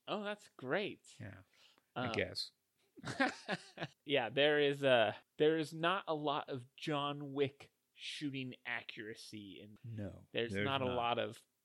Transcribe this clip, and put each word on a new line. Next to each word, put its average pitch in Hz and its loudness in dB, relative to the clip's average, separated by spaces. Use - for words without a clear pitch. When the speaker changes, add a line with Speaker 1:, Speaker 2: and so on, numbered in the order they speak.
Speaker 1:
Oh, 190 -4
that's 208 -8
great. 135 -4
Speaker 2:
Yeah, 98 -14
I 123 -2
Speaker 1:
Uh, 117 -4
Speaker 2:
guess. 92 -2
Speaker 1:
<laughs> - 0
Yeah, 131 2
there 147 6
is 143 4
a, 117 6
there 160 6
is 156 -2
not 165 0
a 160 0
lot 147 -2
of 131 -6
John 143 -4
Wick 139 0
shooting 131 -6
accuracy 110 -10
in 107 -20
Speaker 2:
No, 95 -6
Speaker 1:
there's 117 0
Speaker 2:
there's 101 2
Speaker 1:
not 135 2
a 127 2
Speaker 2:
not. 123 0
Speaker 1:
lot 117 2
of 110 -2